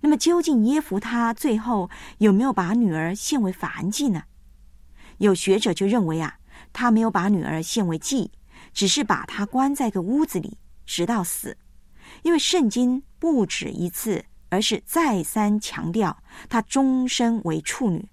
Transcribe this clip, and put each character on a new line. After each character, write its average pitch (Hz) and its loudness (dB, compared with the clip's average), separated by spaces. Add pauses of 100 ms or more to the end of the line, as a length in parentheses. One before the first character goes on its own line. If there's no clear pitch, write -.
那 285 4
么 302 4
究 339 4
竟 254 4
耶 277 2
弗 202 -4
他 233 -2
最 233 0
后 220 -2 (300)
有 208 6
没 196 6
有 262 0
把 185 -2
女 226 2
儿 160 -2
献 269 -2
为 190 0
燔 185 -6
祭 277 -2
呢？ 170 -2 (960)
有 202 6
学 190 2
者 214 0
就 196 0
认 214 2
为 160 -4
啊， 156 -8 (360)
他 240 2
没 220 6
有 226 2
把 185 0
女 202 2
儿 156 -4
献 190 -2
为 160 -2
祭， - -4 (440)
只 202 0
是 285 2
把 208 0
她 - -6
关 269 0
在 254 -2
个 190 -2
屋 269 0
子 - -6
里， - -12 (260)
直 - -4
到 214 -2
死。 - -8 (680)
因 330 2
为 330 4
圣 302 2
经 247 0 (160)
不 285 2
止 - -6
一 175 -4
次， 190 -4 (280)
而 185 2
是 - -2
再 269 0
三 208 0
强 - -6
调 185 0 (340)
她 233 0
终 262 0
身 233 0
为 160 -2
处 220 -2
女 170 -2